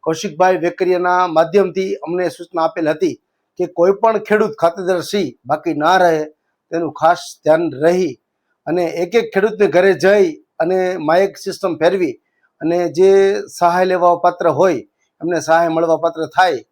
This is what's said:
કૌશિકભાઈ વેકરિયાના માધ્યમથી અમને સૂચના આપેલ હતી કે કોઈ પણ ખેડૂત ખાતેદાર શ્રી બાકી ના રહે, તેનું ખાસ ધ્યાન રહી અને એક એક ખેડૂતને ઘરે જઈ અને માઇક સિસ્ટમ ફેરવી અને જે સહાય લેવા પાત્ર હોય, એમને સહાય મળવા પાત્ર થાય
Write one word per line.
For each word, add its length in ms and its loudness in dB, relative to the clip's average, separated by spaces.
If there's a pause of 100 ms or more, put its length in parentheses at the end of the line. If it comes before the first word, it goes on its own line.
કૌશિકભાઈ 580 -2
વેકરિયાના 640 0
માધ્યમથી 640 0 (140)
અમને 260 -4
સૂચના 340 -6
આપેલ 260 -2
હતી 240 -2 (440)
કે 80 -2
કોઈ 340 0
પણ 180 2
ખેડૂત 420 -2
ખાતેદાર 420 -2
શ્રી 260 -4 (180)
બાકી 280 -4
ના 280 2
રહે, 180 2 (520)
તેનું 280 -4
ખાસ 200 2 (240)
ધ્યાન 200 2 (180)
રહી 300 2 (540)
અને 180 -2 (180)
એક 120 -6
એક 200 2
ખેડૂતને 320 2
ઘરે 280 4
જઈ 360 4 (300)
અને 180 0 (300)
માઇક 360 0
સિસ્ટમ 320 -6
ફેરવી 380 0 (460)
અને 180 -2 (140)
જે 180 4 (460)
સહાય 340 2
લેવા 240 2 (100)
પાત્ર 240 0
હોય, 380 0 (340)
એમને 200 -2
સહાય 340 0
મળવા 300 0
પાત્ર 320 -4
થાય 360 0